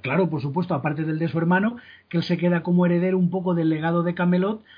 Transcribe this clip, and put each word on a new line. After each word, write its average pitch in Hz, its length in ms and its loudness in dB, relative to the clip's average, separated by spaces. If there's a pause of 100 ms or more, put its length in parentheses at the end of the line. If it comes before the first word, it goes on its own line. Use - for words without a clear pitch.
claro, 160 280 0
por 147 120 -4
supuesto, 165 320 -4
aparte 147 300 -4
del 156 160 -4
de 165 80 0
su 160 100 -4
hermano, 185 380 2 (320)
que - 80 -8
él 170 80 0
se 175 140 -2
queda 170 260 0
como 175 220 2
heredero 175 320 2
un 180 120 2
poco 180 240 -2
del 165 140 2
legado 160 340 0
de 175 140 -2
Camelot 185 480 0 (140)